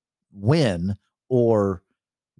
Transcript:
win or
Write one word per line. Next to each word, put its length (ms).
win 640
or 540